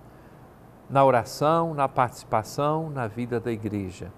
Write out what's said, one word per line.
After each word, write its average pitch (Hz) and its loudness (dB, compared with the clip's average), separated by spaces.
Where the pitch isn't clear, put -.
na 139 6
oração, 147 2
na 143 0
participação, 143 -2
na 135 -4
vida 120 -4
da 120 -4
igreja. 101 -6